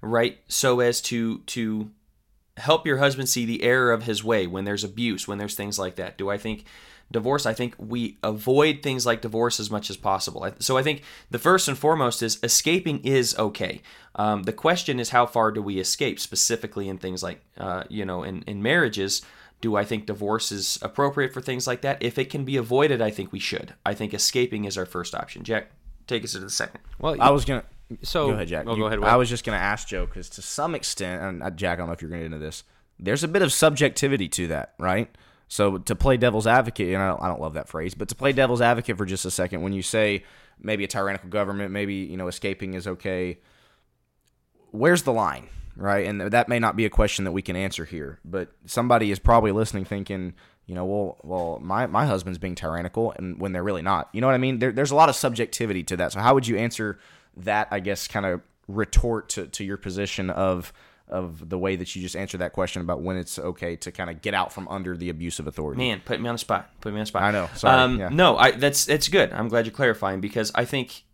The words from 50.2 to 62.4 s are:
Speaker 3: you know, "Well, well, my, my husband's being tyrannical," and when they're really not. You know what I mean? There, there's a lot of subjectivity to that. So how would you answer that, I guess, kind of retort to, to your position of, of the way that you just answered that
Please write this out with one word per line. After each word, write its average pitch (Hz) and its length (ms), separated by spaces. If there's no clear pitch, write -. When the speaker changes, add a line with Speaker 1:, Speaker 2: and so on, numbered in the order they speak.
Speaker 3:
you 98 80
know, 90 100
"Well, 101 380
well, 85 400
my, 98 240
my 98 180
husband's 95 340
being 90 160
tyrannical," 85 600
and 90 240
when 95 120
they're 90 120
really 95 160
not. 87 320
You 107 80
know 127 60
what 131 80
I 127 40
mean? 127 200
There, 123 140
there's 135 180
a 143 60
lot 160 120
of - 80
subjectivity 113 680
to 92 120
that. 87 160
So 98 80
how 123 140
would 127 120
you 113 120
answer 110 400
that, 104 320
I 101 100
guess, 95 280
kind 98 180
of 90 160
retort 110 640
to, 92 160
to - 180
your 98 140
position 98 500
of, 90 440
of 82 400
the 92 80
way 95 200
that 87 180
you 92 80
just 90 140
answered 95 220
that 87 140